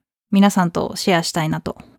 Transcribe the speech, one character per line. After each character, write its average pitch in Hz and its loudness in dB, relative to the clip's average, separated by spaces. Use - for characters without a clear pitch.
皆 196 6
さ 185 2
ん 170 -2
と - -6
シ - -2
ェ 170 2
ア 165 -2
し - -6
た 165 -4
い 156 -4
な 160 -6
と - -12